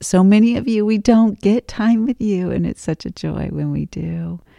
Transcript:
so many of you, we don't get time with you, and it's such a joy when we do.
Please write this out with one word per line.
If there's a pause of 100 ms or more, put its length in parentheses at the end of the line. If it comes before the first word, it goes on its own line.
so
many
of
you,
we
don't
get
time
with
you,
and
it's
such
a
joy
when
we
do. (180)